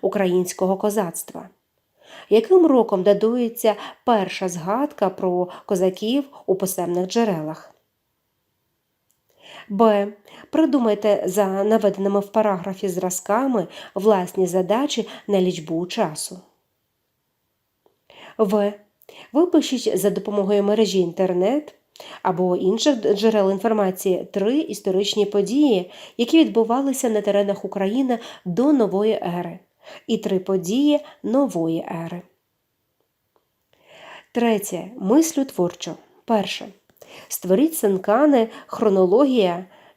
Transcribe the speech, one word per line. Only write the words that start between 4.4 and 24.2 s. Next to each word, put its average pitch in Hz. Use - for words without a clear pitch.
згадка 190
про 180
козаків 208
у 190
писемних 185
джерелах? 170
Б. 208
Придумайте 226
за 190
наведеними 202
в 202
параграфі 196
зразками 185
власні 190
задачі 202
на 196
лічбу 170
часу. 180
В. 208
Випишіть 269
за 196
допомогою 202
мережі 202
інтернет 185
або 180
інших 220
д-, -
джерел 202
інформації 196